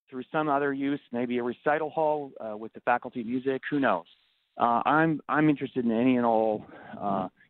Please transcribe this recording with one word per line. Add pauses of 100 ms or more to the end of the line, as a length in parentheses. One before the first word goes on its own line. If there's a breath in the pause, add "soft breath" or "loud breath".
through (100)
some
other
use, (140)
maybe
a
recital
hall,
uh,
with
the
Faculty
of
Music,
who
knows? (540)
Uh,
I'm,
I'm
interested
in
any
and
all, (340 loud breath)
uh, (200 soft breath)